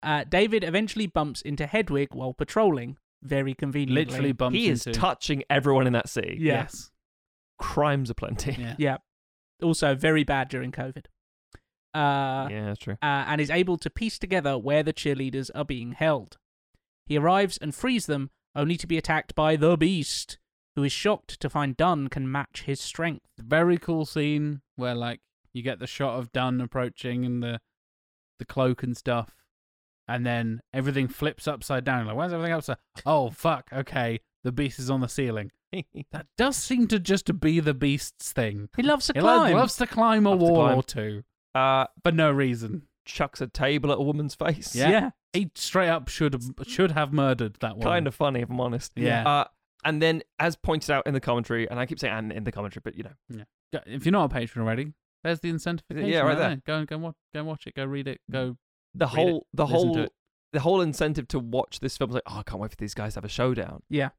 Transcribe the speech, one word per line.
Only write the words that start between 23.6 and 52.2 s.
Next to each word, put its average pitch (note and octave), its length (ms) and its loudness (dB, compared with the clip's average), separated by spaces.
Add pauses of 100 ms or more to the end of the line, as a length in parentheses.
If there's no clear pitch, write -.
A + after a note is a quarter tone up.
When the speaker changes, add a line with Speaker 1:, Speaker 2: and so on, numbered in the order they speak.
Speaker 2:
cool D#3+ 280 -2
scene D3 560 -2 (140)
where, B2 200 -4
like, A#2+ 240 -6 (340)
you B2 80 -8
get A#2 180 -6
the B2+ 80 -10
shot C3 300 -4
of A#2+ 140 -8
Dunn B2+ 300 0
approaching B2 640 -4
and B2 180 -2
the, A#2 160 -6 (800)
the B2+ 60 -12
cloak B2+ 360 0
and B2 160 -4
stuff, A#2+ 380 -4 (720)
and A#2+ 180 -2
then A#2 360 -2 (120)
everything C3+ 340 0
flips - 400 -4
upside C3 360 -4
down. B2 240 -2
Like, G#2+ 80 -6
why D3 100 -2
is F3+ 80 -4
everything E3 200 -2
upside? D3 240 -4 (280)
Oh, C#3+ 240 4
fuck. D3 420 -2
Okay, B2 500 -4 (220)
the B2 80 -2
Beast C3+ 280 -4
is B2+ 100 -6
on C3+ 120 0
the B2+ 80 -2
ceiling. A2+ 420 -4 (200)
Speaker 3:
<laughs> F#3 120 -8 (280)
Speaker 2:
That D#3 160 -12 (100)
does C4 180 2
seem B3 340 2
to A3 100 4
just F#3+ 400 0
be D#3+ 200 4
the D3+ 140 2
Beast's C#3 580 -2
thing. G#2 460 -4
Speaker 1:
He A#3+ 60 2
loves C#4+ 240 2
to D4 60 0
Speaker 2:
He C4+ 80 2
lo-, E4 180 8
Speaker 1:
climb. C4+ 160 6
Speaker 2:
loves B3 220 4
to B3 100 0
climb A3 400 4
a - 40 6
Speaker 3:
Loves F3+ 120 4
to E3+ 80 6
Speaker 2:
wall E3 160 6
Speaker 3:
climb. B2+ 100 4
Speaker 2:
or C3 60 2
two G#2+ 400 -6 (320)
Speaker 3:
Uh, C3 300 4 (180)
Speaker 2:
for F3 80 4
no D#3+ 200 6
reason. C3 520 0 (220)
Speaker 3:
chucks - 360 -6
a C3 60 -6
table C#3+ 440 0
at C3 60 2
a - 40 0
woman's D3 340 0
face. - 400 -2
Speaker 2:
Yeah. A#3+ 140 4
Speaker 1:
Yeah. G#3+ 200 4 (240)
Speaker 2:
He G3 220 0
straight F#3 340 0
up D#3+ 200 -2
should D3 240 0
have, B2 100 -4 (240)
should F#3 240 2
have D3 200 0
murdered C3 500 2
that A2 160 -4
woman. A2+ 140 0
Speaker 3:
Kind E3+ 160 2
of C3 60 -4
funny, C3+ 280 0
if A#2+ 100 -6
I'm B2 100 -4
honest. B2 340 -4
Speaker 2:
Yeah. A#2+ 320 0
Speaker 3:
Uh, D3 180 2 (380)
and D#3 160 0
then, D#3+ 220 2 (160)
as D#3+ 180 0
pointed D#3 360 -2
out C#3 160 0
in C#3 80 0
the C3+ 40 2
commentary, A#2 480 -2
and A#2+ 120 -6
I B2+ 80 -2
keep D3+ 120 -8
saying A#2 140 -2
"and" A2 180 -6